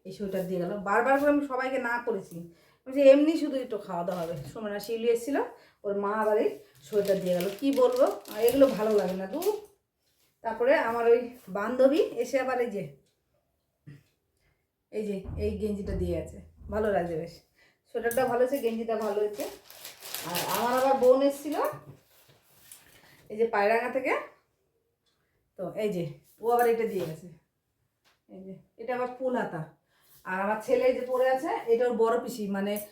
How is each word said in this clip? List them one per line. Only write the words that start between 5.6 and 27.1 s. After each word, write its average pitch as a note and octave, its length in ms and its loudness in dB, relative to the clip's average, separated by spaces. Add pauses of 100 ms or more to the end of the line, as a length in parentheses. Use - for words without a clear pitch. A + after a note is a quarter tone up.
ওর G3+ 140 -2
মা G3+ 140 -2
আবার G#3+ 260 2
এই G#3 200 0 (240)
সোয়েটার G3 380 0
দিয়ে F3+ 140 0
গেল। F3+ 160 -2 (100)
কি C#4 120 0
বলবো, B3 320 4
আর G#3+ 360 -4
এগুলো C4 260 6
ভালো G#3+ 300 0
লাগে F#3 200 0
না, F#3+ 100 -6
দূর। F#4 300 -2 (840)
তারপরে A#3 340 2
আমার A#3 300 0
ওই A#3+ 240 4 (180)
বান্ধবী B3+ 540 4
এসে B3 380 -2
আবার B3 200 -2
এই A3+ 100 -2
যে, F3 260 -8 (1900)
এই G#3 160 -6
যে F#3+ 160 -6 (140)
এই G#3 220 -4
গেঞ্জিটা G3+ 340 -4
দিয়ে F3 280 -2
গেছে, - 200 -14 (300)
ভালো G#3+ 220 0
লাগছে E3+ 240 -2
বেশ। E3+ 140 -8 (640)
সোয়েটারটা A#3 340 0
ভালো A#3+ 120 0
হয়েছে, B3+ 200 2
গেঞ্জিটা A3+ 380 -2
ভালো G#3 240 -2
হয়েছে। G#3 240 -2 (840)
আর F3+ 320 -4
আমার B3 260 0
আবার C#4 100 4
বোন B3+ 280 6
এসেছিলো D4+ 480 0 (1600)
এই G#3+ 80 -14
যে A3+ 100 2
পায়রাঙ্গা A3+ 440 2
থেকে, C4+ 260 -2 (1400)
তো F3+ 180 -8
এই G#3 140 -2
যে F3 180 -4 (340)
ও A3+ 100 -2
আবার A#3+ 180 6
এটা A3+ 180 2
দিয়ে F#3 200 -2
গেছে। D#3+ 200 -12 (1040)